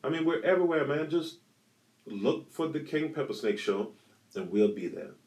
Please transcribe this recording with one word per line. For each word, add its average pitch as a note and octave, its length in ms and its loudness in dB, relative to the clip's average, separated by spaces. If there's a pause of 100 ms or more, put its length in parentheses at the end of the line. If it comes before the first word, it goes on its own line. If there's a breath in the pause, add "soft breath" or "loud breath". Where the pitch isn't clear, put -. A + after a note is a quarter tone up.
I C3+ 60 -2
mean, D#3+ 160 0
we're E3 160 2
everywhere, F3 440 4
man. D3 240 0
Just D#3+ 300 -2 (680)
look G#2+ 460 -2
for D#3+ 160 -2
the D3 120 -4
King D3+ 340 -2
Pepper C3 200 -4
Snake G#2 260 -2
Show, G2+ 340 0 (420 loud breath)
and F2 160 -6
we'll G#2 220 4
be - 140 -6
there. - 280 -10 (120)